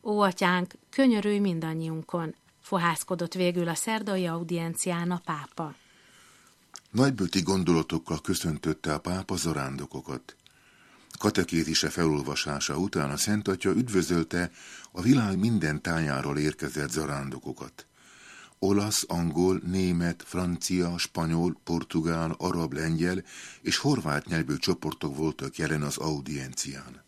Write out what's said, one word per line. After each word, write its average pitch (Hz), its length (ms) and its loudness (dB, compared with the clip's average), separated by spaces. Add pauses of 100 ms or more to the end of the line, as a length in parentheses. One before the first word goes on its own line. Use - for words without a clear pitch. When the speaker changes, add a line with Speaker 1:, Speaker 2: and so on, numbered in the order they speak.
Speaker 1:
Ó, 208 180 0
Atyánk, 180 540 4 (160)
könyörülj 208 500 4
mindannyiunkon, 160 960 -2 (260)
fohászkodott 170 720 0
végül 175 340 2
a 170 80 -2
szerdai 202 520 -2
audiencián 170 840 -2
a 175 140 -4
pápa. 151 500 -8 (1160)
Speaker 2:
Nagybőti 104 500 2
gondolatokkal 85 800 0
köszöntötte 78 720 -2
a 73 60 -2
pápa 92 360 -4
zarándokokat. 69 1000 -6 (840)
Katekézise 82 680 2
felolvasása 73 880 0
után 80 320 0
a 71 80 -4
Szent 104 300 0
Atya 95 220 0
üdvözölte 87 840 2 (400)
a 90 100 -8
világ 107 360 4
minden 90 440 2
tájáról 73 560 0
érkezett 76 520 -2
zarándokokat. 69 960 -6 (720)
Olasz, 101 480 4
angol, 85 580 2
német, 87 600 0
francia, 87 720 0
spanyol, 82 680 0
portugál, 82 720 0
arab, 85 360 -2
lengyel 82 500 0 (380)
és - 160 0
horvát 87 480 0
nyelvű 78 300 0
csoportok 76 600 -2
voltak 76 420 -4
jelen 78 240 0
az 73 160 -4
audiencián. 67 1120 -6